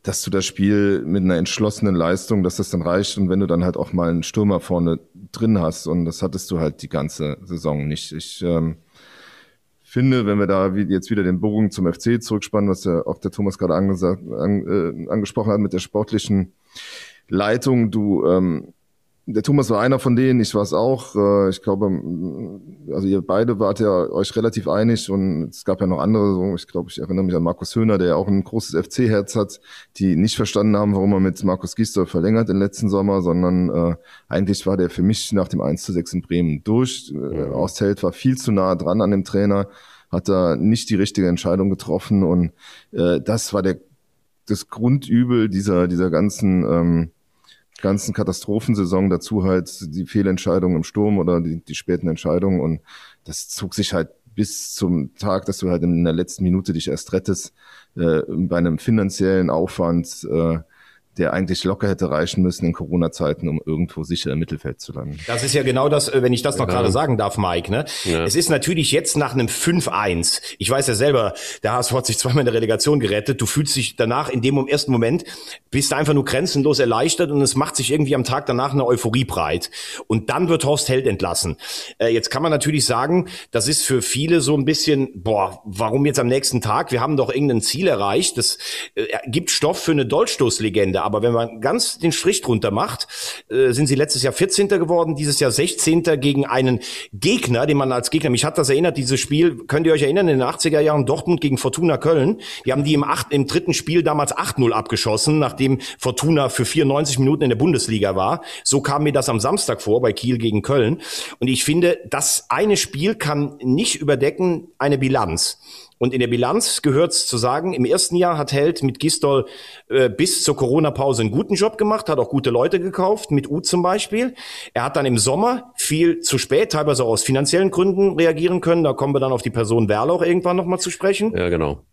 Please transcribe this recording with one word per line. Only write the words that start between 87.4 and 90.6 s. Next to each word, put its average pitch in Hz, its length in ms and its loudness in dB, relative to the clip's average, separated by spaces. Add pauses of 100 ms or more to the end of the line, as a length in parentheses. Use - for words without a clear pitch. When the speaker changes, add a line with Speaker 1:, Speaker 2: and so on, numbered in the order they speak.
Speaker 3:
Ziel 170 280 -2
erreicht. 110 500 0
Das, - 200 -2 (380)
äh, 104 120 -2 (200)
gibt 120 240 -4
Stoff 160 260 0
für - 140 -2
eine 143 140 2
Dolchstoßlegende. 107 960 0